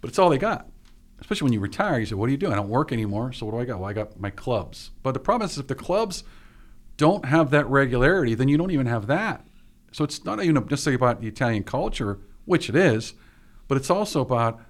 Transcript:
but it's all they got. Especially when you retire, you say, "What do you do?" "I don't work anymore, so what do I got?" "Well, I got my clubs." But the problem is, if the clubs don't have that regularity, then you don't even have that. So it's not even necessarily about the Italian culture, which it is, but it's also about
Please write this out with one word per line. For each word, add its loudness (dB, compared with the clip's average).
but -10
it's -2
all 8
they 4
got. -2
Especially -4
when 4
you 0
retire, -2
you -4
say, -6
"What -2
do 2
you -2
do?" -2
"I 0
don't -2
work 0
anymore, -4
so -10
what -6
do -4
I -2
got?" -6
"Well, -6
I -6
got -6
my -4
clubs." -6
But -2
the -4
problem 0
is, -10
if -10
the -4
clubs -4
don't 4
have 4
that 4
regularity, 4
then 2
you 4
don't 0
even 2
have -2
that. -2
So -2
it's -6
not -4
even 4
necessarily 0
about 2
the -6
Italian -2
culture, -4
which 2
it -2
is, 4
but 4
it's -4
also 2
about 0